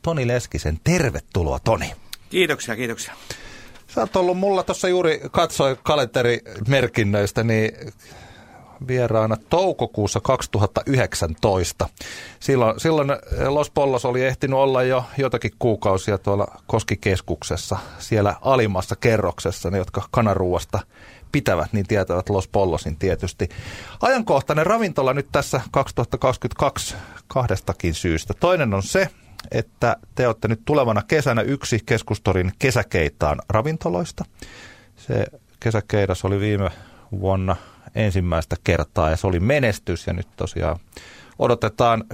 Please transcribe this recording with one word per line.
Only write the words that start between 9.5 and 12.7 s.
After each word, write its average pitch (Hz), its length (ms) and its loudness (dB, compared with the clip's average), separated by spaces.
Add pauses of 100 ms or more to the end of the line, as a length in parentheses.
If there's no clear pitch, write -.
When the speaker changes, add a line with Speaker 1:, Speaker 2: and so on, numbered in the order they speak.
Speaker 1:
kaksituhatta - 680 0
yhdeksäntoista. 98 1040 0 (500)
Silloin, 123 400 2